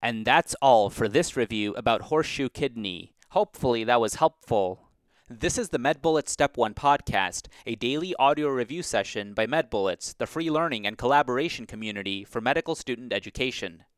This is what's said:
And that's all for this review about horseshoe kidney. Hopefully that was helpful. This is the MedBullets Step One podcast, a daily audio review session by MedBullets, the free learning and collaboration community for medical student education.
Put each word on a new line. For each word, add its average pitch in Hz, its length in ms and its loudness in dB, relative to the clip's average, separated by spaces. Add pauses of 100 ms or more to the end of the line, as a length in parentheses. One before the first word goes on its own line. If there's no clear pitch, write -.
And 113 240 -2
that's 139 360 4
all 113 280 6
for 113 180 -2
this 139 280 0
review 107 400 -2
about 113 280 0
horseshoe 147 460 -2
kidney. 107 640 -6 (160)
Hopefully 131 540 0
that 120 160 4
was 110 160 0
helpful. 101 760 0 (400)
This 123 280 -4
is 233 120 -4
the 143 100 -2
MedBullets 156 500 0
Step - 260 0
One 110 180 0
podcast, 104 760 0 (180)
a 117 100 -6
daily 147 400 -4
audio 151 320 4
review 131 340 -2
session 104 520 -4
by 110 120 0
MedBullets, 110 720 -2
the 113 100 -4
free 165 220 -4
learning 151 380 0
and 107 100 -6
collaboration 135 680 0
community 101 580 -6
for 117 160 -8
medical 147 360 0
student 123 360 -6
education. 101 720 -6 (140)